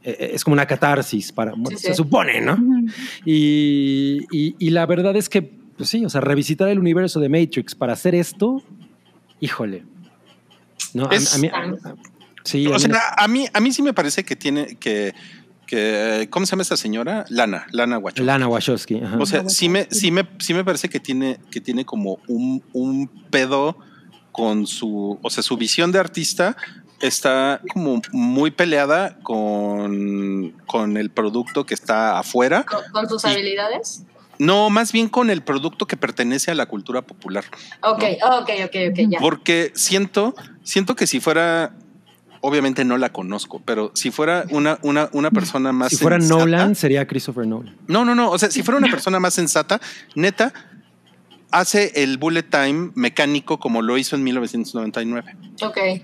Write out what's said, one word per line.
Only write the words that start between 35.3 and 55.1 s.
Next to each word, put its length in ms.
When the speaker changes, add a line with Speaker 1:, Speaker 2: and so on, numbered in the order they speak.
Speaker 4:
el 120
producto 440
que 100
pertenece 540
a 40
la 120
cultura 360
popular, 420
Speaker 2:
Ok, 200
Speaker 4:
¿no? 200
Speaker 2:
ok, 100
ok, 100
ok, 80
ya. 100
Speaker 4:
Porque 560
siento, 600
siento 320
que 120
si 140
fuera, 540
obviamente 420
no 140
la 140
conozco, 520
pero 300
si 160
fuera 400
una, 320
una, 300
una 180
persona 420
más 180
Speaker 1:
Si 60
fuera 240
Speaker 4:
sensata 200
Speaker 1:
Nolan, 340
sería 320
Christopher 400
Nolan. 300
Speaker 4:
No, 160
no, 100
no, 160
o 80
sea, 120
si 120
fuera 160
una 120
persona 300
más 120
sensata, 480
neta, 380
hace 420
el 160
bullet 240
time 520
mecánico 640
como 220
lo 160
hizo 200
en 60
mil 120
novecientos 400
noventa 260
y 60
nueve. 280